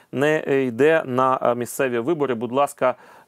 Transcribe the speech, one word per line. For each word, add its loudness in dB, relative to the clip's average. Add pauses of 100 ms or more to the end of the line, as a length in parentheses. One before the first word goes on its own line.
(120)
не, 0
е, 2
йде 2
на, 0
е, 2
місцеві -2
вибори. -2
Будь -6
ласка, 0 (340)